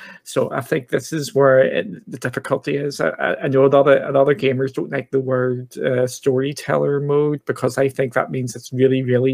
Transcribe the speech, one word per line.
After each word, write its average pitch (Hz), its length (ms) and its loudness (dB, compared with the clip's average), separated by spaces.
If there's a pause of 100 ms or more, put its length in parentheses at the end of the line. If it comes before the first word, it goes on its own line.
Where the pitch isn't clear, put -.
(280)
So - 240 -2
I 143 100 -6
think 139 280 -4
this - 240 -4
is 147 220 -6
where 135 240 6
it, - 280 2 (240)
the - 60 -12
difficulty 139 600 -4
is. 143 220 -6
I, 160 100 0
I, - 340 -4
I 156 40 -2
know 135 160 4
a 139 40 6
lot 139 200 6
of, 139 220 4
a - 20 -4
lot 139 160 4
of 143 120 2
gamers 131 340 0
don't - 180 -6
like 139 200 -6
the 139 80 0
word, 127 580 -2
uh, 127 300 0
storyteller 143 920 -2
mode, 143 460 0
because 123 320 -2
I 135 120 2
think 131 260 -4
that - 160 0
means 127 240 -6
it's - 180 -16
really, 131 300 2
really 123 300 2